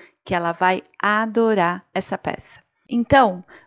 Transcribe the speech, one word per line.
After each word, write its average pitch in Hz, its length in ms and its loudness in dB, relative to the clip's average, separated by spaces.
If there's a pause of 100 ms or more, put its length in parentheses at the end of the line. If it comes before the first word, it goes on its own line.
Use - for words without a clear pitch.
(240)
que 190 100 -4
ela 170 160 -2
vai 185 320 0 (160)
adorar 208 960 0
essa 190 240 -6
peça. - 420 -12 (280)
Então, 233 560 2 (220)